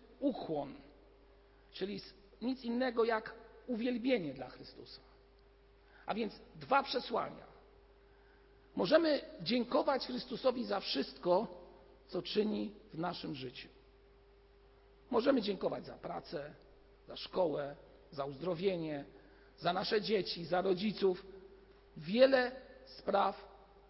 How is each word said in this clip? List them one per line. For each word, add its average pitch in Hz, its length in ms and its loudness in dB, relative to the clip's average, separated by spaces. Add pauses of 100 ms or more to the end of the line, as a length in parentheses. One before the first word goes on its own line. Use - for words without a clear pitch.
(200)
ukłon, 151 540 -2 (960)
czyli 196 240 -4
s-, - 180 -12 (280)
nic 254 220 -2
innego 240 400 2
jak 220 300 0 (340)
uwielbienie 233 640 0
dla 127 160 -10
Chrystusa. - 520 -18 (1040)
A - 80 -2
więc 208 260 -4 (160)
dwa 254 280 2
przesłania. 180 640 -4 (1300)
Możemy 285 460 4 (200)
dziękować 247 640 2
Chrystusowi 247 600 -2
za 202 140 0
wszystko, 202 680 0 (600)
co 180 140 -4
czyni 208 520 0 (200)
w 156 60 -10
naszym 170 360 -4
życiu. 127 320 -12 (1400)
Możemy 247 300 4
dziękować 180 440 -2
za 127 120 -12
pracę, 156 560 -8 (540)
za - 80 -14
szkołę, 147 600 0 (360)
za 139 140 -4
uzdrowienie, 160 800 -2 (520)
za 170 160 0
nasze 208 280 0
dzieci, 185 440 0
za 175 160 2
rodziców. 190 640 2 (720)
Wiele 247 540 6 (340)
spraw - 640 0 (420)